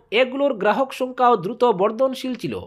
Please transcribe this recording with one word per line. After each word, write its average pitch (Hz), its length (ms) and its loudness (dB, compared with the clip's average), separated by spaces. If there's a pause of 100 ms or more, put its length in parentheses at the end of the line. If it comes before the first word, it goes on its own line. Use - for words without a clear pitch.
(120)
এগুলোর 262 420 0
গ্রাহক 214 400 0
সংখ্যাও 254 420 2
দ্রুত 214 280 -2
বর্ধনশীল 240 720 0
ছিল। 110 320 -6